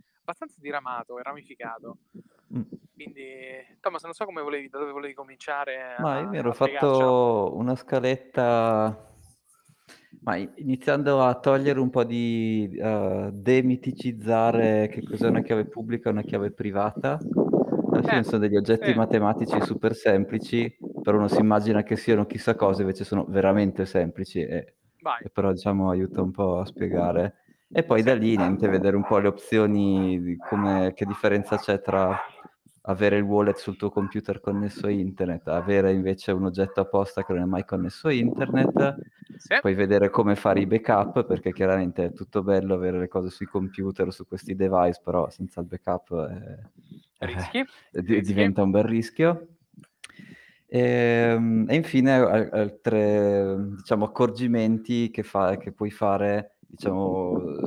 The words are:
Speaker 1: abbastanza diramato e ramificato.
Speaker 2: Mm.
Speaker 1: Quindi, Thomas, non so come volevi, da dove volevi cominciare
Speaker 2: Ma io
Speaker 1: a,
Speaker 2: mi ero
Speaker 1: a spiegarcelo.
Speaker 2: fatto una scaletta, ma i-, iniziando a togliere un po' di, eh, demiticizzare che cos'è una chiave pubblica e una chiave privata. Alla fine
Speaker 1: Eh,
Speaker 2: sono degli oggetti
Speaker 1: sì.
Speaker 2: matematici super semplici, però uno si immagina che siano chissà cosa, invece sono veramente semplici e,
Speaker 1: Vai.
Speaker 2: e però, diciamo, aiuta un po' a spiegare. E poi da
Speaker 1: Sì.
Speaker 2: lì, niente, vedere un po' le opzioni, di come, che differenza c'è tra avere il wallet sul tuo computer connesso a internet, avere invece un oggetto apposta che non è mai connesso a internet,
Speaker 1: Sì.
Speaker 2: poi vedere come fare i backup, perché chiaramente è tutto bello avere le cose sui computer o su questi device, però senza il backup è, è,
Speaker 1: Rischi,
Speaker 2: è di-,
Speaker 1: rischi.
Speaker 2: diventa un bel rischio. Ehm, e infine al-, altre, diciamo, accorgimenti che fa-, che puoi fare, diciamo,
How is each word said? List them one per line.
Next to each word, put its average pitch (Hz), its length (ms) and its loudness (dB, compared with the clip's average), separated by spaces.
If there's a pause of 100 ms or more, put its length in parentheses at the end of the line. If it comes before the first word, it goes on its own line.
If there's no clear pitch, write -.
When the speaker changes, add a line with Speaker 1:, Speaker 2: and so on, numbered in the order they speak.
(220)
Speaker 1:
abbastanza - 380 -14
diramato 127 600 -10
e 123 40 -12
ramificato. 120 720 -16 (560)
Speaker 2:
Mm. 120 80 -6 (320)
Speaker 1:
Quindi, 131 840 -20
Thomas, 165 240 -8
non 165 100 -14
so 214 120 -10
come 175 160 -10
volevi, 143 260 -8
da 131 120 -12
dove 147 120 -8
volevi 143 220 -12
cominciare 135 840 -10
Speaker 2:
Ma 139 200 -2
io 156 60 -6
Speaker 1:
a, 196 40 -10
Speaker 2:
mi 196 80 -8
ero 123 120 -2
Speaker 1:
a 120 40 -2
spiegarcelo. 139 380 0
Speaker 2:
fatto 123 640 2
una 123 200 -2
scaletta, 120 1400 0 (1080)
ma 104 140 -4
i-, 95 200 -8
iniziando 139 680 0
a 123 160 4
togliere 135 400 2
un 127 100 2
po' 127 140 2
di, 113 720 -2
eh, 101 540 -2
demiticizzare 117 1600 2
che 107 160 -10
cos'è 113 240 -2
una 120 140 2
chiave 107 240 0
pubblica 113 440 -6
e - 20 2
una 107 120 0
chiave 101 280 -4
privata. 104 680 -4 (720)
Alla - 120 2
fine 220 160 0
Speaker 1:
Eh, 113 40 0
Speaker 2:
sono 113 160 -2
degli 104 180 2
oggetti 110 340 2
Speaker 1:
sì. 110 60 0
Speaker 2:
matematici 110 640 0
super - 340 -2
semplici, 110 840 0 (240)
però 104 160 2
uno 104 120 2
si - 100 2
immagina 107 440 4
che 107 120 -4
siano 107 300 2
chissà - 300 -2
cosa, 98 260 2
invece 95 240 -2
sono 101 200 0
veramente 98 600 2
semplici 90 560 -2
e, - 340 -6 (240)
Speaker 1:
Vai. 123 240 -6
Speaker 2:
e - 60 -12
però, 98 240 0
diciamo, 95 360 0
aiuta 92 320 -2
un 92 100 -2
po' 92 280 0
a 90 60 -4
spiegare. 87 720 -2 (360)
E 160 120 0
poi 113 200 2
da 131 100 4
Speaker 1:
Sì. 113 60 0
Speaker 2:
lì, 110 160 2
niente, 95 320 2
vedere 95 300 2
un 101 80 0
po' 101 140 2
le 101 100 4
opzioni, 98 920 0
di 87 160 -4
come, 98 560 0
che - 120 -6
differenza 101 520 0
c'è 101 240 0
tra 95 380 0 (640)
avere 101 340 2
il 104 60 2
wallet 101 340 2
sul 98 180 -8
tuo 101 160 -4
computer 101 480 -4
connesso 101 480 -4
a - 20 0
internet, 92 600 -4
avere 95 420 2
invece 95 400 0
un 95 140 0
oggetto 95 340 -2
apposta 98 440 0
che 95 100 -4
non 90 100 0
è - 20 -2
mai 92 200 -2
connesso 92 420 -4
a 151 60 2
internet, 135 840 0 (420)
Speaker 1:
Sì. - 240 -2
Speaker 2:
poi 95 140 2
vedere 98 340 4
come 101 260 2
fare 98 260 2
i 101 40 2
backup, 107 600 2
perché 90 280 -2
chiaramente 95 520 0
è 87 80 -6
tutto - 280 -6
bello 95 320 2
avere 92 240 -2
le 90 100 -2
cose 92 220 -4
sui 95 160 -12
computer 95 640 -4
o 92 40 -6
su - 140 -14
questi 95 300 -10
device, 92 480 2
però 87 260 0
senza - 300 -12
il 85 80 -8
backup 87 600 -6
è, - 300 -14 (640)
è, - 60 -10
Speaker 1:
Rischi, 92 340 -6
Speaker 2:
è - 420 -10
di-, 95 140 -2
Speaker 1:
rischi. 101 180 0
Speaker 2:
diventa 98 300 2
un 98 80 2
bel 104 140 4
rischio. 151 640 0 (1200)
Ehm, 117 1000 2
e 120 80 2
infine 135 380 2
al-, 110 380 4
altre, 104 1040 2 (200)
diciamo, 104 300 -2
accorgimenti 113 1080 0
che 113 100 -6
fa-, 98 360 0
che 98 140 -12
puoi 104 200 -6
fare, 101 680 -2
diciamo, 92 800 -4 (280)